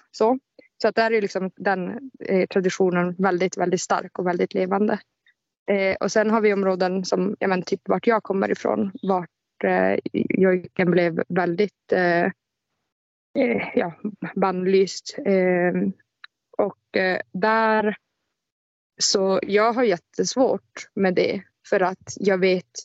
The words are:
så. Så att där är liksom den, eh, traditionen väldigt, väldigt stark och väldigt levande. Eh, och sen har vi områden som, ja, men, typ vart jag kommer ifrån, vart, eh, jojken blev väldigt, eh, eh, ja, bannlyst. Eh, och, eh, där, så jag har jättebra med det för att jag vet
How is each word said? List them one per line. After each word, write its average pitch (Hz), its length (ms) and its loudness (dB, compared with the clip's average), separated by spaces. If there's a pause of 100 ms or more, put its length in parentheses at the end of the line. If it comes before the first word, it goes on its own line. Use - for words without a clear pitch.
(100)
så. 240 280 0 (440)
Så 226 60 2
att 208 60 -2
där 226 160 2
är 226 120 2
liksom 190 340 -4
den, 190 540 -4 (100)
eh, 185 280 2
traditionen 180 720 0
väldigt, 185 380 0
väldigt 180 240 0
stark - 380 -4
och 180 80 -2
väldigt 180 280 -2
levande. 196 440 0 (720)
Eh, 190 300 0
och 202 120 -2
sen 220 180 2
har 226 100 2
vi 208 120 4
områden 185 520 0
som, 190 340 -2
ja, 196 100 -2
men, 185 140 0
typ - 260 -4
vart 190 180 0
jag 226 160 2
kommer 202 280 -2
ifrån, 208 420 -2 (100)
vart, - 600 -4
eh, 185 340 2 (140)
jojken 185 800 0
blev 170 380 2
väldigt, 180 640 -2
eh, 175 320 2 (1120)
eh, 208 360 0
ja, 180 200 -2 (400)
bannlyst. 190 920 0
Eh, 185 460 2 (840)
och, - 380 -4
eh, 190 240 0 (120)
där, 220 640 2 (1040)
så 190 440 0
jag 208 300 2
har 247 100 0
jättebra 190 760 0 (360)
med 190 200 0
det 185 280 0 (260)
för 202 120 2
att 185 360 -4
jag 196 220 0
vet 185 320 0 (140)